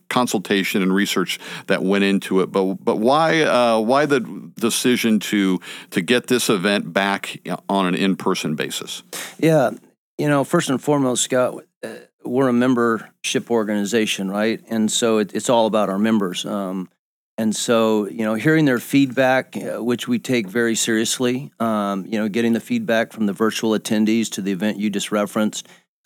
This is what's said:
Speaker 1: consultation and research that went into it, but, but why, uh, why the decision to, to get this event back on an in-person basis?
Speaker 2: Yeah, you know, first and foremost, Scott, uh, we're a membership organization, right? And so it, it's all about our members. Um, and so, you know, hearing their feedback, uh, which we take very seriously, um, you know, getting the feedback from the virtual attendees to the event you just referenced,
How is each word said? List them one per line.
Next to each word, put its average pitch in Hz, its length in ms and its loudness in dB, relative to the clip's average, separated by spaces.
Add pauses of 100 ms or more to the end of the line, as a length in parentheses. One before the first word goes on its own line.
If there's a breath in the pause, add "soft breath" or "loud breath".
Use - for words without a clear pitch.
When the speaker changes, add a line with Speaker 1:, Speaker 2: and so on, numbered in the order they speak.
Speaker 1:
consultation 107 720 0
and 92 140 2
research - 440 0 (280 loud breath)
that 95 160 0
went 98 220 2
into 98 360 0
it, 85 120 -2
but, 95 240 0
but 98 200 -2
why, 156 460 2
uh, 117 380 4
why 131 260 2
the 139 140 2 (340)
decision 117 640 2
to, 95 420 0 (300 loud breath)
to 101 100 0
get 120 280 0
this 123 200 2
event 101 440 0
back 98 480 -2 (280)
on 98 180 2
an 87 100 0
in-person 92 580 -2
basis? - 480 -8 (360 loud breath)
Speaker 2:
Yeah, 151 340 4 (440)
you 147 120 -2
know, 143 160 2
first - 260 0
and 127 100 0
foremost, 135 440 0
Scott, 127 400 -2 (180)
uh, 110 60 -12 (360)
we're 127 240 0
a 123 40 2
membership 120 960 0
organization, 104 800 0
right? 104 380 -2
And 110 220 0
so 113 280 0
it, 104 160 -2
it's 107 160 -2
all 117 160 4
about 104 220 0
our 95 100 -2
members. 101 480 0
Um, 98 420 -6 (480)
and 110 200 -2
so, 110 500 2
you 113 180 -6
know, 110 100 0
hearing 156 320 4
their 127 120 2
feedback, 131 800 2
uh, 107 260 -6
which 117 240 -2
we 123 120 0
take 117 280 -2
very 117 280 0
seriously, 123 840 0
um, 101 480 -2
you 107 120 -4
know, 107 100 -2
getting 117 240 0
the 113 80 0
feedback 113 520 -2
from 110 140 -2
the 98 60 0
virtual 110 380 0
attendees 110 600 2
to 104 100 -6
the 98 100 -2
event 98 260 -2
you 107 120 -2
just 98 200 -4
referenced, 104 560 -2 (400 soft breath)